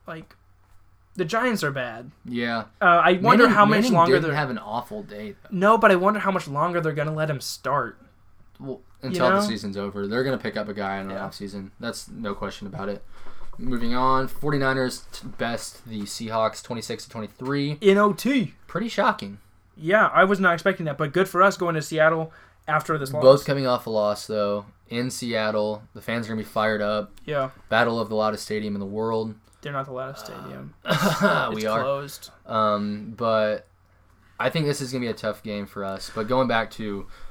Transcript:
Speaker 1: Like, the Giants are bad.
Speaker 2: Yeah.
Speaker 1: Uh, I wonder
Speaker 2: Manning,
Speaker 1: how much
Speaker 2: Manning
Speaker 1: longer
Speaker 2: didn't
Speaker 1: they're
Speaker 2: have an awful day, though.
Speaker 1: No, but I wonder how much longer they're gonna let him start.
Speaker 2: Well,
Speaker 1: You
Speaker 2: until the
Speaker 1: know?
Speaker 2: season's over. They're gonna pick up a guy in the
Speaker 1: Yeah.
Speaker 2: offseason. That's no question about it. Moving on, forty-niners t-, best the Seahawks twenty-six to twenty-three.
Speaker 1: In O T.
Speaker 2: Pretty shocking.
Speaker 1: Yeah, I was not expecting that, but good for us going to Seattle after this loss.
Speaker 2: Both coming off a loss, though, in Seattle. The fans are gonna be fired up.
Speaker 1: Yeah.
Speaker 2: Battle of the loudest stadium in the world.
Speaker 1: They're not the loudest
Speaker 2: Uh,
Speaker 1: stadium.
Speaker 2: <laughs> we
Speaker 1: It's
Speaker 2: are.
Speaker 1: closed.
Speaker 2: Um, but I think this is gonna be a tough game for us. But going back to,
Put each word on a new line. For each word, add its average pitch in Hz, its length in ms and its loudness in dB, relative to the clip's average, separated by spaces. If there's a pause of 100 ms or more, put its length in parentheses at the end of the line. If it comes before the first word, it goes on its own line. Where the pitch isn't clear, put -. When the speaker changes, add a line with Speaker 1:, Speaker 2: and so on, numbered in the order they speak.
Speaker 1:
Like, 165 300 -16 (800)
the 185 100 0
Giants 226 380 0
are 143 80 0
bad. 123 400 -8 (140)
Speaker 2:
Yeah. 117 400 -2 (160)
Speaker 1:
Uh, 202 40 4
I 175 280 6
wonder 220 320 6
Speaker 2:
Manning, 220 100 6
Speaker 1:
how 208 100 8
much 214 120 6
Speaker 2:
Manning 240 160 2
Speaker 1:
longer 170 220 6
Speaker 2:
didn't - 120 2
Speaker 1:
they're - 80 -2
Speaker 2:
have 143 140 -2
an 117 80 -6
awful 107 460 -8
day, 104 280 -12 (120)
though. - 80 -20
Speaker 1:
No, 202 260 6
but 214 140 8
I 185 40 6
wonder 196 240 2
how 190 120 0
much 175 160 -2
longer 165 340 0
they're 156 120 -2
gonna 151 220 -2
let 156 140 -2
him 139 120 -4
start. 127 580 -4 (600)
Speaker 2:
Well, 135 220 -10 (200)
Speaker 1:
You 135 80 -6
Speaker 2:
until 160 200 2
the 190 60 4
Speaker 1:
know? 202 60 4
Speaker 2:
season's 208 360 -4
over. 101 300 -6
They're 120 160 0
gonna 131 140 -2
pick 107 200 -6
up 104 100 -4
a 107 60 -6
guy 98 260 -4
in 95 80 -8
the 98 80 -8
Speaker 1:
Yeah. 101 120 -8
Speaker 2:
offseason. 98 520 -12
That's 117 300 -10
no 101 260 -8
question 101 320 -8
about 95 220 -8
it. 101 140 -8 (560)
Moving 120 340 2
on, 131 360 4
forty-niners 135 840 0
t-, - 160 -14 (100)
best - 480 -6
the 110 180 -8
Seahawks 110 600 -2
twenty-six 113 400 -8
to - 60 -18
twenty-three. 139 720 -6
Speaker 1:
In 196 160 6
O 202 160 6
T. 240 400 0 (140)
Speaker 2:
Pretty 233 200 -4
shocking. 190 520 -2 (360)
Speaker 1:
Yeah, 160 320 4
I 160 160 6
was 190 160 4
not 180 140 4
expecting 180 320 0
that, 143 120 -4
but 151 140 -2
good 180 160 2
for 175 160 4
us 196 140 4
going 170 180 0
to 156 60 -2
Seattle 160 500 2 (380)
after 151 280 0
this 135 140 -6
loss. 143 100 -4
Speaker 2:
Both 139 240 8
coming 139 220 0
off 123 180 0
a 117 40 -8
loss, 104 380 -2
though, 104 400 -2 (200)
in 123 240 -4
Seattle. 107 720 -2 (100)
The 110 60 -18
fans 117 260 -4
are 107 40 -8
gonna 110 120 -4
be 104 60 -10
fired 107 340 0
up. 104 300 -2 (140)
Speaker 1:
Yeah. 139 240 -2 (180)
Speaker 2:
Battle 117 320 2
of 107 80 -2
the 110 80 -4
loudest 107 300 0
stadium 107 300 -4
in 101 40 -4
the 98 60 -6
world. 110 500 -4 (260)
Speaker 1:
They're 143 120 -10
not 135 140 -6
the 135 40 -12
loudest 131 380 -10
Speaker 2:
Uh, 131 120 -14
Speaker 1:
stadium. 135 320 -14 (120)
Speaker 2:
<laughs> 156 680 2
we 107 40 -4
Speaker 1:
It's 107 80 -2
Speaker 2:
are. 110 160 2
Speaker 1:
closed. 139 480 -4 (160)
Speaker 2:
Um, 107 720 0
but 110 500 0 (720)
I 123 100 0
think 156 180 0
this 143 120 0
is 127 140 -6
gonna 127 80 -2
be 120 80 -2
a 107 40 -2
tough 104 300 -6
game 101 220 -6
for 101 180 -10
us. 95 320 -8
But 110 140 -4
going 127 180 2
back 113 240 0
to, 101 360 -8 (240)